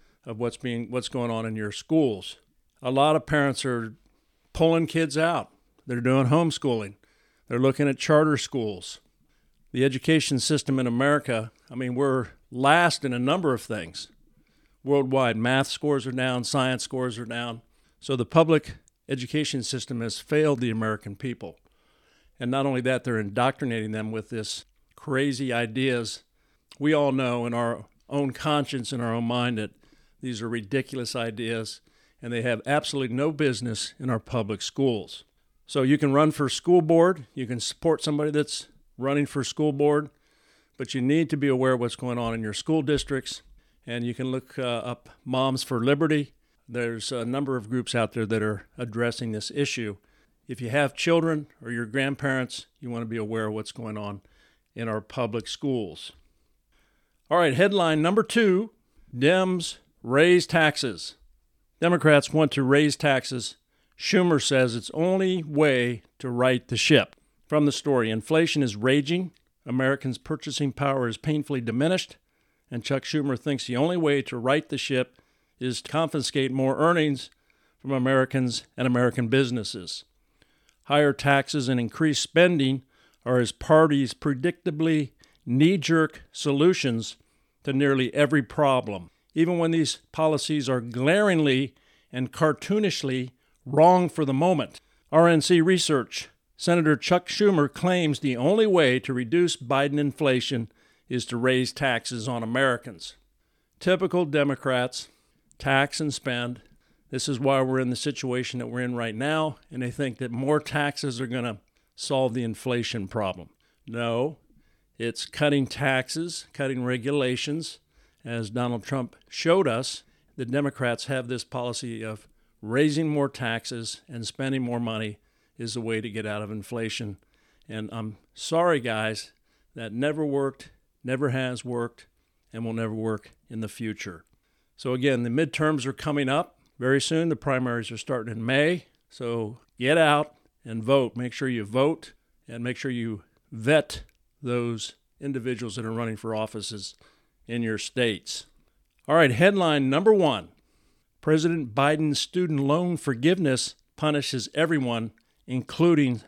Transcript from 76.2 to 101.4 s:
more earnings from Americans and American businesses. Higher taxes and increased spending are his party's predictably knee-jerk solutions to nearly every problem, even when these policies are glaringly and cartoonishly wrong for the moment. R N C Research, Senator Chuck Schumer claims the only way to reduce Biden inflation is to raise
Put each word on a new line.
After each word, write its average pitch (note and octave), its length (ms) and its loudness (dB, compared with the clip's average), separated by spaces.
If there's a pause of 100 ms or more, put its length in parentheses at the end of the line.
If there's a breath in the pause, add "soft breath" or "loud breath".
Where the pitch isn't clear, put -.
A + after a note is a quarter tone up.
more C3 280 0
earnings D3+ 500 2 (540)
from C3+ 80 -8
Americans C3 760 2 (120)
and B2+ 100 -2
American B2 420 2
businesses. A#2 760 -2 (800)
Higher C#3+ 280 4
taxes C#3 560 0
and B2+ 100 2
increased C#3 440 0
spending C#3+ 600 4 (440 soft breath)
are B2+ 120 4
his A#2+ 140 2
party's D3 640 4
predictably D#3 960 -2 (340 soft breath)
knee-jerk D#3 800 2 (100)
solutions C#3 840 2 (480)
to C#3+ 100 -4
nearly C3+ 400 2
every C#3+ 280 4
problem, A#2+ 680 0 (240)
even E3 240 2
when E3 140 2
these D#3+ 260 0 (140)
policies D3+ 560 0
are B2+ 120 0
glaringly C#3 920 2 (360 soft breath)
and B2+ 220 -6
cartoonishly D3+ 960 0 (360)
wrong E3+ 420 6
for D#3 160 -2
the C3+ 80 0
moment. D3 480 0 (320)
R E3 160 8
N D#3+ 140 6
C F3 180 6
Research, D#3+ 720 2 (260)
Senator D#3+ 400 4
Chuck - 320 2
Schumer F#3 440 4
claims F3 480 0
the B2+ 160 0
only G3 300 4
way D3+ 340 4
to C3+ 120 -6
reduce B2+ 440 2
Biden C#3 420 0
inflation C3 720 0 (360 soft breath)
is B2 180 -4
to B2 100 -6
raise B2+ 360 2